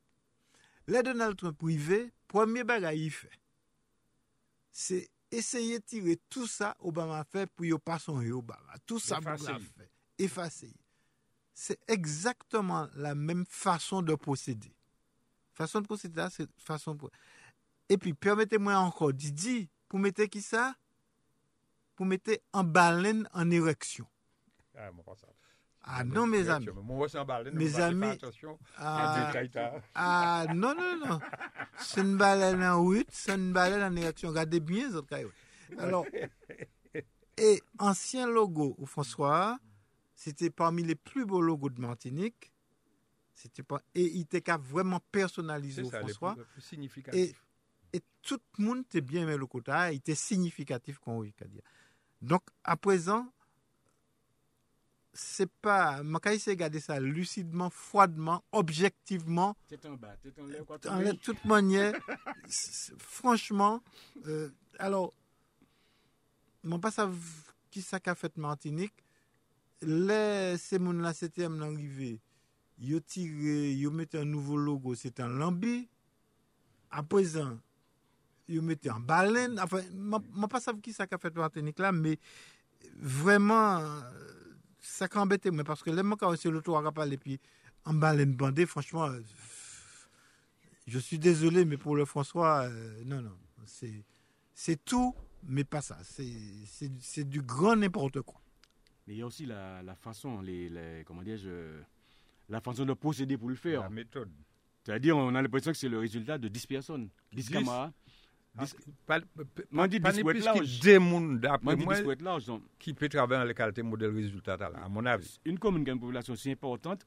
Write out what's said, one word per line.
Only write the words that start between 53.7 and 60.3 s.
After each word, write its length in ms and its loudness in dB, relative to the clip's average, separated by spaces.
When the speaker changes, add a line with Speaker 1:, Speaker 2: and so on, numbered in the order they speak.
Speaker 1:
se 320 -6
pa, 400 4
mwen 240 -4
ka 80 2
eseye 240 0
gade 240 -2
sa 200 -4
lisidman, 720 -4
fwadman, 680 4
objektivman. 960 2
Speaker 3:
Tèt 200 -18
an 120 -12
ba, 220 -16
tèt 180 -20